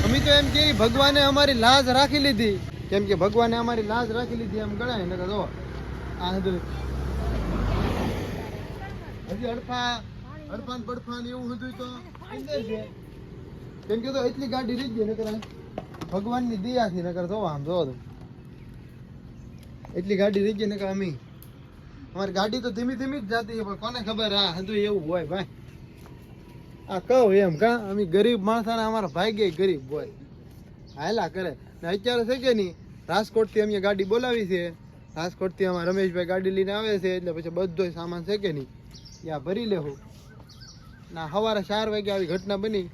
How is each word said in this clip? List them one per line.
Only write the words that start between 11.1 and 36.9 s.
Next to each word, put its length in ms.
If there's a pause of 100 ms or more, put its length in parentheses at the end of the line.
એવું 200
બધું 280
તો 60 (460)
અંદર 360
છે. 120 (1040)
કેમ 160
કે 120
તો 140
એટલી 260
ગાડી 260
રહી 160
ગઈ, 140
નકર 180
આ 120 (720)
ભગવાનની 540
દયાથી. 420
નકર 240
જો 60 (140)
આમ 180
જો 180
તો 60 (2000)
એટલી 240
ગાડી 240
રહી 120
ગઈ, 140
નકર 240
અમે, 140 (1000)
અમારી 260
ગાડી 260
તો 120
ધીમી 240
ધીમી 240
જ 80
જાતી 260
છે, 60
પણ 180
કોને 240
ખબર 260 (100)
આ 140
બધું 220 (100)
એવું 200
હોય 240
ભાઈ. 180 (1400)
આ 160
કહું 260
એમ 280
કાં, 140 (140)
અમે 140 (100)
ગરીબ 340
માણસાના, 420
અમારા 260
ભાગ્યે 420
ગરીબ 240 (100)
હોય, 180 (840)
હાયલા 380
કરે. 180 (280)
ને 80
અત્યારે 400
છે 160
કે 140
નહીં, 160 (360)
રાજકોટથી 540
અમે 160
ગાડી 320
બોલાવી 400
છે, 80 (560)
રાજકોટથી 540
અમારા 220
રમેશભાઈ 400
ગાડી 240
લઈને 180
આવે 180 (100)